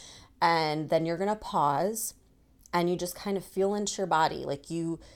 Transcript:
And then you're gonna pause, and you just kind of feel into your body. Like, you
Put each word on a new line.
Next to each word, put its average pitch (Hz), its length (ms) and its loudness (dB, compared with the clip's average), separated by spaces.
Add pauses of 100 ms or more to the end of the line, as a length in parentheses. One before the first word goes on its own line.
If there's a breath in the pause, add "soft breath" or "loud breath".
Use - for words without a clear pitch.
(420 loud breath)
And 156 480 2
then 165 160 4
you're 165 120 -2
gonna 202 180 0
pause, 180 800 0 (580)
and 175 160 2
you 180 80 2
just 175 180 -6
kind 202 220 -4
of 185 80 -6
feel 196 280 0
into 208 240 -4
your 190 100 -2
body. 160 380 2
Like, 143 240 -6
you 165 300 -4 (160 loud breath)